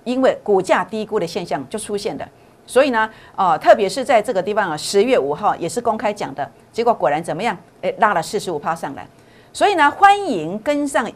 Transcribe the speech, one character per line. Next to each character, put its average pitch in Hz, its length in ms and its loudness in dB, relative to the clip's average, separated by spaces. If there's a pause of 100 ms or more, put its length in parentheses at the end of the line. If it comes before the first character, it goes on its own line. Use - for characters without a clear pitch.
因 254 180 -2
为 240 200 4
股 190 200 2
价 240 220 2
低 214 220 -6
估 214 140 -2
的 170 80 -2
现 175 180 -6
象 151 240 -6
就 220 80 -8
出 208 200 -6
现 196 200 -6
了。 - 100 -10 (380)
所 254 180 2
以 294 60 2
呢， 220 180 0 (280)
呃， 180 240 2
特 311 160 8
别 208 120 0
是 254 160 -4
在 233 160 4
这 208 140 -4
个 185 80 0
地 202 100 -4
方 202 200 -2
啊， 151 40 -4
十 196 280 0
月 240 160 4
五 143 160 -2
号 185 220 0
也 165 120 -6
是 240 100 -4
公 233 160 0
开 220 160 -2
讲 156 220 -8
的， 139 160 -8 (220)
结 226 120 -4
果 233 80 4
果 202 160 0
然 147 160 0
怎 160 120 -6
么 180 80 -6
样？ 214 120 -2 (280)
哎， 180 160 -2
拉 208 160 2
了 165 80 0
四 208 160 -6
十 190 120 -8
五 156 60 -4
趴 165 160 -4
上 147 220 -8
来。 107 100 -16 (480)
所 359 160 2
以 403 60 0
呢， 285 160 4
欢 403 340 4
迎 185 380 -4
跟 294 240 -2
上 262 280 -2